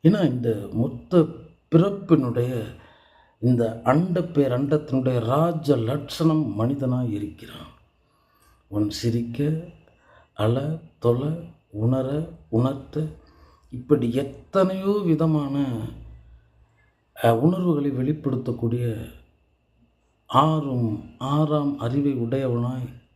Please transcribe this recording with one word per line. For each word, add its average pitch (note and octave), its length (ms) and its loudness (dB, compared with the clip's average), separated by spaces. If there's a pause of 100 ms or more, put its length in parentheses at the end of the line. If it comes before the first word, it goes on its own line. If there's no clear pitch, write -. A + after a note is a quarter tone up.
ஏன்னா F3+ 260 6
இந்த A#2 440 -2
மொத்த A#2 540 0 (440)
பிறப்பினுடைய C3+ 920 2 (760)
இந்த A#2 440 2
அண்ட E3+ 360 2
பேரண்டத்தினுடைய C3+ 960 0
ராஜ D3 580 2
லட்சணம் A#2 840 0
மனிதனாய் B2+ 500 0
இருக்கிறான். - 580 -10 (1000)
உன் G#2 240 -2
சிரிக்க, A#2+ 760 -2 (680)
அழ, C3+ 460 0 (180)
தொல, C#3 420 0 (300)
உணர, C3 600 -2 (180)
உணர்த்த, C3+ 580 -2 (640)
இப்படி B2 420 0
எத்தனையோ F#3+ 920 0
விதமான, C#3+ 760 2 (1400)
அ, A#2 140 6
உணர்வுகளை D#3+ 520 2
வெளிப்படுத்தக்கூடிய A#2+ 1200 -2 (1160)
ஆறும் C3 800 0 (140)
ஆறாம் D3 600 0
அறிவை C#3 340 -2
உடையவனாய் B2 760 -2 (280)